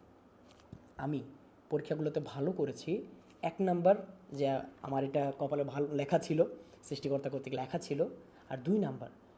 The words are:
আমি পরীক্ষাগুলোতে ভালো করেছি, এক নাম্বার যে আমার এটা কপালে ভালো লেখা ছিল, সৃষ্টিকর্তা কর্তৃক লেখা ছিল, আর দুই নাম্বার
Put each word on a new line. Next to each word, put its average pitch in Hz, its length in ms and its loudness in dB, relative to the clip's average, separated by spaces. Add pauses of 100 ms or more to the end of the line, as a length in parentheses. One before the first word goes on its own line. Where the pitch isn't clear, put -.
(960)
আমি 135 240 -4 (500)
পরীক্ষাগুলোতে 151 540 0
ভালো 139 280 -2
করেছি, 160 540 -2 (360)
এক 165 180 -4
নাম্বার 180 340 6 (380)
যে 139 160 2 (340)
আমার 139 220 0
এটা 139 340 0
কপালে 143 260 0
ভালো 143 300 0
লেখা 143 240 2
ছিল, 156 260 4 (380)
সৃষ্টিকর্তা 139 480 -2
কর্তৃক 135 240 -4
লেখা 131 240 -2
ছিল, 147 260 2 (440)
আর 131 100 -4
দুই 170 200 2
নাম্বার 131 300 -2 (300)